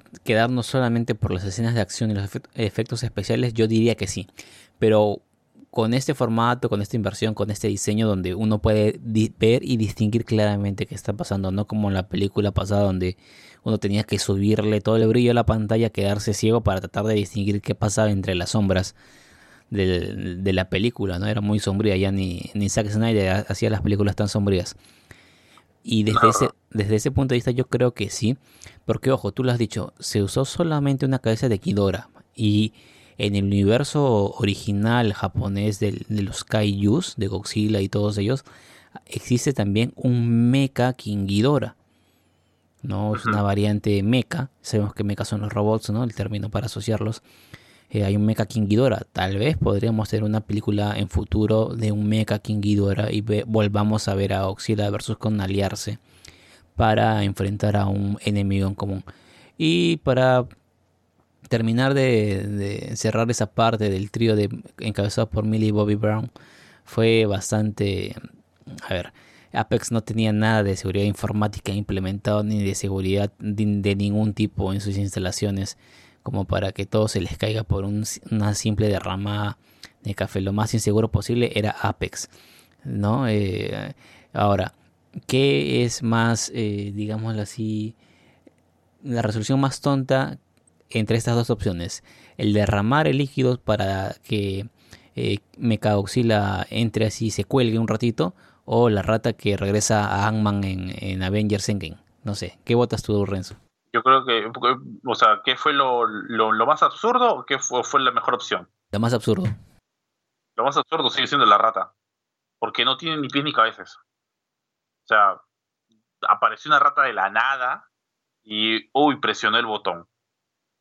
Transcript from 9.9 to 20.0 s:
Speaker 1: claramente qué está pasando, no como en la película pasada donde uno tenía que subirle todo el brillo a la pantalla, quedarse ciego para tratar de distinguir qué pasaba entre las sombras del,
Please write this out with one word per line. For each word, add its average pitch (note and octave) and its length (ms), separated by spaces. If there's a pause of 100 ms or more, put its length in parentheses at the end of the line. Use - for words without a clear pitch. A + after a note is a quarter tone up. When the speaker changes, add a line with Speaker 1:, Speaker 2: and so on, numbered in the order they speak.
Speaker 1:
claramente G2+ 600
qué - 80
está G#2 200
pasando, G2 360
no G2+ 160
como G#2 220
en G2 60
la F#2+ 140
película G2+ 440
pasada G2+ 300
donde F#2 340 (460)
uno A2 160
tenía G#2 260
que G2+ 140
subirle G#2+ 600
todo A2 160
el A2+ 120
brillo A#2+ 240
a - 20
la A#2+ 100
pantalla, A2 460
quedarse G2+ 440
ciego A2 280
para F#2+ 180
tratar F2 240
de A2 100
distinguir G2+ 460
qué - 140
pasaba G#2+ 360
entre F#2+ 240
las F2 160
sombras F#2+ 440 (760)
del, F#2 720